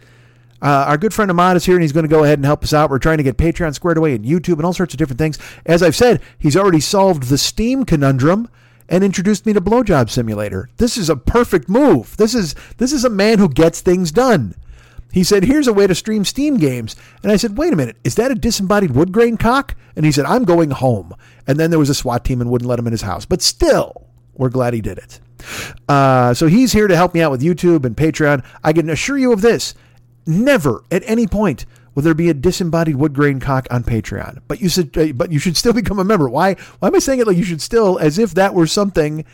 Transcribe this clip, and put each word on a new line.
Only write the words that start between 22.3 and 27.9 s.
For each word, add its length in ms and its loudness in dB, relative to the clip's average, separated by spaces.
and 80 -4
wouldn't 180 -2
let 120 -2
him 60 -6
in 60 -2
his 120 -6
house. 200 -8
But 180 -4
still, 680 -2
we're 160 -2
glad 240 -2
he 80 -4
did 160 -8
it. 240 -20
Uh, 460 4
so 140 2
he's 260 4
here 160 4
to 80 4
help 160 2
me 80 0
out 100 2
with 100 -4
YouTube 440 2
and 100 -4